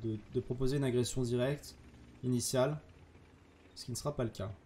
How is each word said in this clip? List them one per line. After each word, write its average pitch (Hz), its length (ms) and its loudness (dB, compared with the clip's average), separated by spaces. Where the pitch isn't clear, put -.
de, 110 140 -2
de 127 60 2
proposer 127 380 2
une 139 60 2
agression 123 380 2
directe 127 540 0
initiale, 127 560 2
ce - 100 -14
qui 127 60 -6
ne 117 40 -4
sera 147 200 -2
pas 131 80 0
le 117 80 0
cas. 101 180 -6